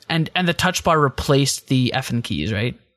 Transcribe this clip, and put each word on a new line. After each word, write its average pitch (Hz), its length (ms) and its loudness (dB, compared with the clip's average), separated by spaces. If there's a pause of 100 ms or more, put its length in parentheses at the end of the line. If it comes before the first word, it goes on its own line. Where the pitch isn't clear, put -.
And, 160 260 -2
and 180 140 0
the 170 60 2
touch - 280 -2
bar 165 160 4
replaced 139 680 0
the 127 240 2
F 131 160 -4
and 117 160 -2
keys, 92 300 -4
right? 117 200 -4 (220)